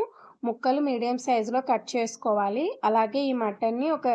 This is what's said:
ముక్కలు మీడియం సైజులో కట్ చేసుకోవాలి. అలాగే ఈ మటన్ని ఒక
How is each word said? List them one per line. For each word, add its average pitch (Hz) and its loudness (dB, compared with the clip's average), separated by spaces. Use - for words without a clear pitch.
ముక్కలు 254 0
మీడియం 254 0
సైజులో 240 0
కట్ 226 0
చేసుకోవాలి. 226 0
అలాగే 220 2
ఈ 269 0
మటన్ని 226 0
ఒక 285 0